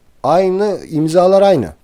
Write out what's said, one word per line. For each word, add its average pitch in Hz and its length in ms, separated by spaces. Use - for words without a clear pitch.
Aynı 190 560
imzalar 175 520
aynı. 143 300